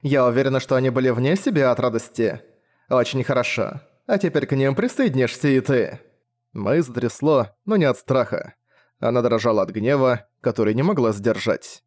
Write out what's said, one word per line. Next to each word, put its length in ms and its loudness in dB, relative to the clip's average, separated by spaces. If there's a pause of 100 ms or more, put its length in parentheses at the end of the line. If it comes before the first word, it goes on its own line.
Я 240 2
уверена, 340 2
что 160 -2
они 140 2
были 180 0
вне 280 0
себя 340 0
от 100 0
радости. 600 -2 (480)
Очень 340 0
хорошо. 560 -2 (260)
А 120 0
теперь 260 0
к 100 -2
ним 200 2
присоединишься 760 0
и 120 4
ты". 400 0 (520)
Мэй 300 0
затрясло, 840 -2
но 120 0
не 100 2
от 100 0
страха. 600 -4 (440)
Она 220 0
дрожала 400 2
от 80 -2
гнева, 560 0 (160)
который 320 0
не 80 0
могла 300 0
сдержать. 760 -4